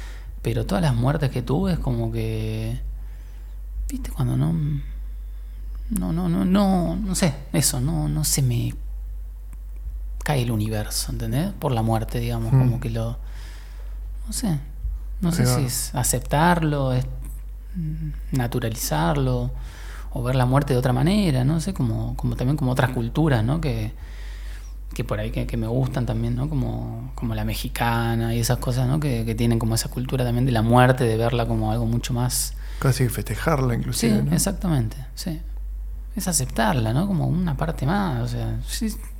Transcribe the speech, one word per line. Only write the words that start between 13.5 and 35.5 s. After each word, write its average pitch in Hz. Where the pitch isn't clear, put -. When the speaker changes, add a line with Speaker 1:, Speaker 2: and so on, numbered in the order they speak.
Speaker 1:
no 226
sé, 180
no 170
sé 170
Speaker 2:
Ahí 123
va. 127
Speaker 1:
si 147
es -
aceptarlo, 147
es, 127
mm, 156
naturalizarlo, 127
o 131
ver 123
la 127
muerte 139
de 123
otra 127
manera, 147
no 156
sé, 190
como, 113
como 120
también 131
como 131
otras 127
culturas, 127
¿no? 135
Que, 113
que -
por 113
ahí 110
que, 120
que -
me 113
gustan 127
también, 117
¿no? 135
Como, 117
como 113
la 107
mexicana 117
y 117
esas 117
cosas, 127
¿no? 143
Que, 123
que 113
tienen 117
como 113
esa 113
cultura 127
también 120
de 131
la 113
muerte, 123
de 113
verla 117
como 110
algo 117
mucho 120
más 123
Speaker 2:
Casi 131
que 117
festejarla 127
inclusive, 127
Speaker 1:
Sí, -
Speaker 2:
¿no? 143
Speaker 1:
exactamente, 147
sí. 160